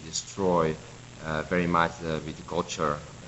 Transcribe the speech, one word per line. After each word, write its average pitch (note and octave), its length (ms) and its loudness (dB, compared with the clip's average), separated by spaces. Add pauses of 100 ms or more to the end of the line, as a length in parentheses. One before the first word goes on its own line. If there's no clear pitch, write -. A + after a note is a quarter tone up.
destroy, E2 720 2 (500)
uh, D#2 180 0
very F2 240 2
much E2+ 320 4
the D#2+ 200 0
viticulture, D#2 800 -2 (300)